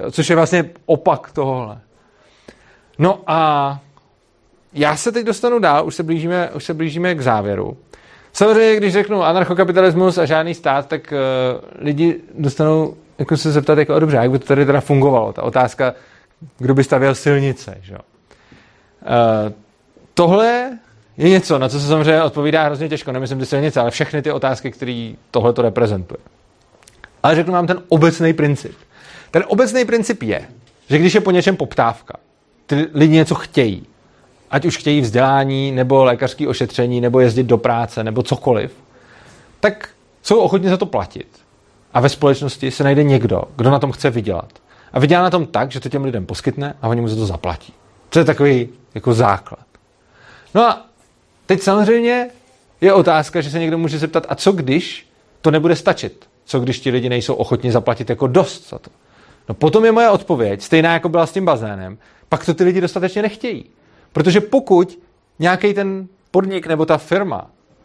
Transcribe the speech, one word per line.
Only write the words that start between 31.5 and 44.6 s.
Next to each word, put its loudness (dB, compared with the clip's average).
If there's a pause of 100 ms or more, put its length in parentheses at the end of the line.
poptávka, -4 (520)
ty 0
lidi 4
něco 2
chtějí, -2 (640)
ať -2
už -2
chtějí 0
vzdělání, 0
nebo 2
lékařský 0
ošetření, -2
nebo 2
jezdit 4
do 2
práce, -2
nebo -4
cokoliv, -2 (880)
tak -2 (340)
jsou 2
ochotni 2
za 2
to -4
platit. -8 (680)
A 2
ve 4
společnosti -2
se -4
najde 2
někdo, 2 (140)
kdo 2
na 4
tom -4
chce -2
vydělat. -6 (440)